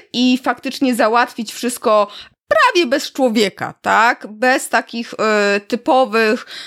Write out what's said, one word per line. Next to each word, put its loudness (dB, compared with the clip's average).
i 2
faktycznie -2
załatwić 0
wszystko 0
prawie 2
bez -4
człowieka, -2
tak? 2
Bez -2
takich, -4
e, 0
typowych 0